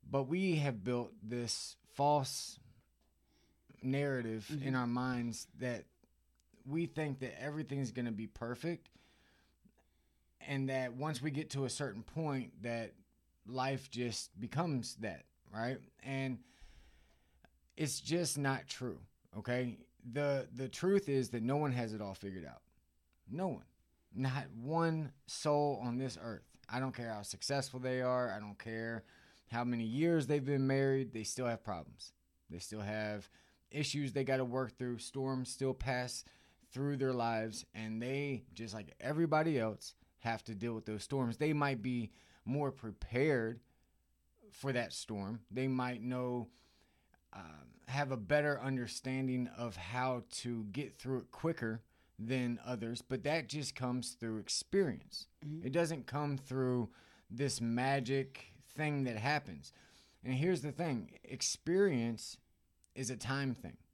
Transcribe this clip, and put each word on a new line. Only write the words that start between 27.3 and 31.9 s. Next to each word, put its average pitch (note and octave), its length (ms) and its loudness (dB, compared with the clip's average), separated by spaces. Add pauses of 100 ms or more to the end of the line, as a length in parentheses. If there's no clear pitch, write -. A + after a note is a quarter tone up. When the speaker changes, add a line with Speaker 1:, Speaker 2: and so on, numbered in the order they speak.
Speaker 1:
they B2+ 220 0
are. B2+ 280 4
I G2 100 -2
don't G#2 180 -10
care A2+ 460 -4 (460)
how A#2 140 0
many A#2+ 200 2
years D3 420 4
they've D3 180 4
been C3+ 220 4
married. C3+ 460 4
They A2 120 -4
still B2+ 220 -2
have A2+ 180 0
problems. D#2 480 -6 (380)